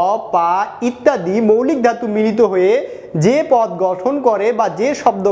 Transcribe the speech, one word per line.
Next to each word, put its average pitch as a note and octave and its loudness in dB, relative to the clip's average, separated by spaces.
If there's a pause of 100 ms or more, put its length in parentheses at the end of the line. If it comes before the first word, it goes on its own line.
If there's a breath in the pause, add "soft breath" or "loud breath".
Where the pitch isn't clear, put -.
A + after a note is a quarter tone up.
(320)
পা F3 0 (160)
ইত্যাদি A#3+ 0
মৌলিক B3 2
ধাতু A3+ 0
মিলিত G#3+ 0
হয়ে F#3+ 2 (420 loud breath)
যে F3+ 4 (140)
পদ A3+ 2
গঠন F#3 -2
করে G#3+ 0
বা G#3+ 0
যে G#3 -2
শব্দ G3 0